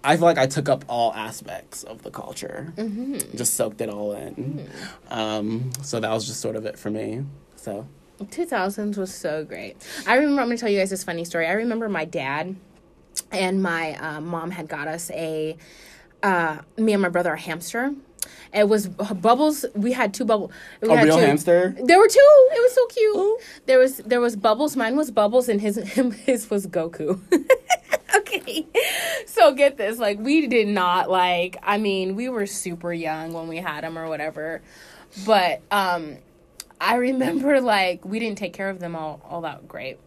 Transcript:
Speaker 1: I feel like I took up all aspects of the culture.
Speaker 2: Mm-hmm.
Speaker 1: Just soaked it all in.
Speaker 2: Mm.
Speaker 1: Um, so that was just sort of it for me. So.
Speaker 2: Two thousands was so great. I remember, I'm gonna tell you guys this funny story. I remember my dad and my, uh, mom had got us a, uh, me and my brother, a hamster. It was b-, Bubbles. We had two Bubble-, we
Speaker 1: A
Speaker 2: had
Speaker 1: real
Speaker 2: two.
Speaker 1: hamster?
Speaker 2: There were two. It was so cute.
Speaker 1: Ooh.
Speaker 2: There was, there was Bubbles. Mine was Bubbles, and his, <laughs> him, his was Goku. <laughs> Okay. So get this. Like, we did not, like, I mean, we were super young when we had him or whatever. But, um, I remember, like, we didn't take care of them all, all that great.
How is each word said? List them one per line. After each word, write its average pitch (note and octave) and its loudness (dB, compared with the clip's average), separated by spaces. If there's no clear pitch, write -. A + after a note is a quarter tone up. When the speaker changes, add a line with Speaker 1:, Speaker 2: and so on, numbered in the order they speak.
Speaker 1:
I D3+ 4
feel D#3+ 0
like E3 4
I C3 4
took C#3 -4
up C3 0
all A#2 0
aspects - -12
of - -16
the - -14
culture. - -12
Speaker 2:
Mm-hmm. A3+ -8
Speaker 1:
Just - -4
soaked A2+ -4
it A2+ -4
all G#2 -6
in. C#3 -10
Speaker 2:
Mm. - -8
Speaker 1:
Um, A2 -4
so - -6
that A2 -2
was A2 -4
just A2 -10
sort A2+ -6
of A2 -8
it - -10
for G#2 -8
me. A2 -8
So. A2 -12
Speaker 2:
Two E4+ -6
thousands G#3 -4
was F#3+ -6
so D#3 -6
great. F#2 -16
I G#3+ 4
remember, C#4+ 2
I'm A#3+ 0
gonna A#3 -2
tell A#3 -2
you G3+ 2
guys F#3+ 0
this F#3 -6
funny E3+ -6
story. E3+ -2
I E3+ -2
remember A3+ -2
my E3+ -2
dad D#3+ -6
and F#3+ 0
my, E3 -2
uh, D#3 -8
mom E3 -8
had E3 -12
got D3+ -8
us E3 -10
a, D#3+ -6
uh, E3+ 2
me A3 2
and G3 2
my F3+ 2
brother, F3 0
a D#3 -4
hamster. A#3 -6
It G#3 4
was G#3 2
b-, G3+ -6
Bubbles. B3+ 2
We G#3 -2
had A#3 -2
two B3+ -4
Bubble-, G#3 0
we A3 0
Speaker 1:
A - 8
Speaker 2:
had D3 8
Speaker 1:
real D#3 6
Speaker 2:
two. - 6
Speaker 1:
hamster? E3+ 4
Speaker 2:
There E4 8
were A4 10
two. C#5 10
It A#4+ 2
was B4 6
so B4+ 4
cute. G#4+ 2
Speaker 1:
Ooh. G#4 0
Speaker 2:
There C4 6
was, C4 4
there A#3+ 0
was A#3+ 0
Bubbles. A3+ 2
Mine A#3 0
was D4+ 0
Bubbles, A3+ 2
and G3+ 2
his, G#3 -2
<laughs> G3+ -8
him, B3 2
his - -2
was G3+ -2
Goku. E3+ -4
<laughs> E4 2
Okay. D#4+ -4
So D#4 4
get C#4 2
this. A3 -4
Like, G#3 -2
we C#4+ 2
did A3+ 2
not, F3+ 0
like, F3+ 0
I G#3 -2
mean, F#3+ -2
we A#3+ -6
were A3+ -4
super F3 -8
young D#3+ -6
when E3 -10
we D#3+ -10
had D#3+ -8
him E3 -10
or D#3+ -10
whatever. D#3 -8
But, F#3 4
um, F3+ -2
I G3+ 2
remember, C4+ 0
like, F#3+ 0
we G3 -6
didn't A3 -4
take F#3 -8
care G3 -8
of F#3 -10
them E3+ -8
all, D#3 -10
all E3+ -8
that D3+ -12
great. - -14